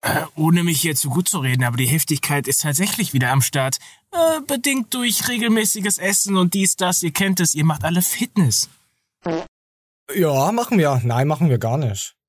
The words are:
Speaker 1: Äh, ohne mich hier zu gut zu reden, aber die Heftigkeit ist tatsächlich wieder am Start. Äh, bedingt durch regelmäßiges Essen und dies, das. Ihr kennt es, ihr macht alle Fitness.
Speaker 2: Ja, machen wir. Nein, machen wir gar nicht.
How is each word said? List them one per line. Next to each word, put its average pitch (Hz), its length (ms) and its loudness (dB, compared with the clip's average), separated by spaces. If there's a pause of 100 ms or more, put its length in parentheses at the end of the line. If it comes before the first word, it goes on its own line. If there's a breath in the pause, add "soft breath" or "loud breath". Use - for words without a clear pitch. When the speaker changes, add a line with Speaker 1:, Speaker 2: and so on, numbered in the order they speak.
Speaker 1:
Äh, - 200 -2 (140)
ohne 170 280 2
mich 170 180 0
hier 160 140 -2
zu 143 160 -2
gut 175 180 0
zu - 80 -2
reden, 131 260 0
aber 120 140 -2
die 127 80 2
Heftigkeit 143 600 -2
ist - 160 -2
tatsächlich 180 500 -2
wieder 127 160 2
am 135 140 4
Start. 131 340 -2 (340 loud breath)
Äh, 320 360 2
bedingt 269 480 -2
durch 240 320 -2
regelmäßiges 220 720 0
Essen 196 380 0
und 180 180 2
dies, 190 200 0
das. 180 280 0
Ihr 165 80 -2
kennt 196 280 0
es, 170 140 2
ihr 151 120 0
macht 151 180 0
alle 170 180 0
Fitness. - 680 0 (1500)
Speaker 2:
Ja, 165 360 2
machen 240 280 0
wir. 139 240 2
Nein, 120 240 2
machen 151 240 2
wir 120 80 2
gar 117 180 0
nicht. 113 380 -4 (140)